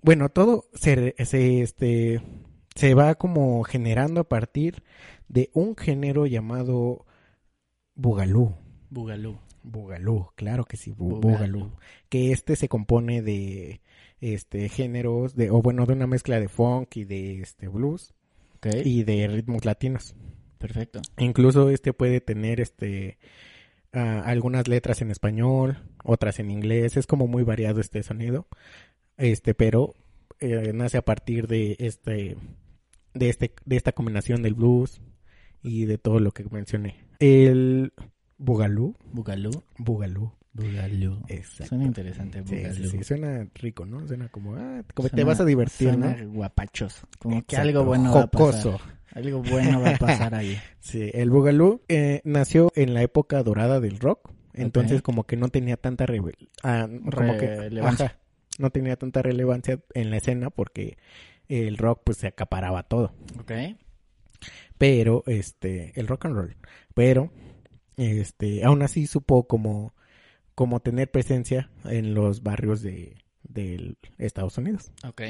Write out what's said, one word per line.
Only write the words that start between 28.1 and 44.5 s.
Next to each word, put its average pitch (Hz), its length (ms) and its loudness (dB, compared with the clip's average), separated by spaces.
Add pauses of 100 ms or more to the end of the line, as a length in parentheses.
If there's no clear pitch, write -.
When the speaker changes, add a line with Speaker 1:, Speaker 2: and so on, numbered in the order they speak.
Speaker 1:
Este, 117 360 0
pero, 113 420 2 (440)
eh, 113 340 -4
nace 120 240 -2
a 120 60 0
partir 113 440 -2
de 110 320 0
este, 107 580 -6 (760)
de 123 160 0
este, - 240 -2 (120)
de 131 100 0
esta 123 160 0
combinación 113 520 -2
del 107 100 0
blues 123 480 2 (600)
y 110 240 -4
de 107 120 -2
todo 110 220 2
lo 101 120 2
que 101 140 -14
mencioné. 104 580 -8 (160)
El 131 720 6 (440)
bugalú. 113 580 0 (160)
Speaker 2:
Bugalú. 107 520 -8 (160)
Speaker 1:
Bugalú. 107 540 -6 (200)
Speaker 2:
Bugalú. 101 760 -6
Speaker 1:
Exacto. - 420 -14
Speaker 2:
Suena 127 160 -2
interesante, 95 600 -8
Speaker 1:
Sí, 95 120 -6
sí, 95 40 -8
Speaker 2:
bugalú. 92 280 -6
Speaker 1:
sí, 95 140 -6
suena 139 520 -6
rico, 107 300 -12
¿no? 139 220 -14
Suena 123 220 -10
como, 101 260 -12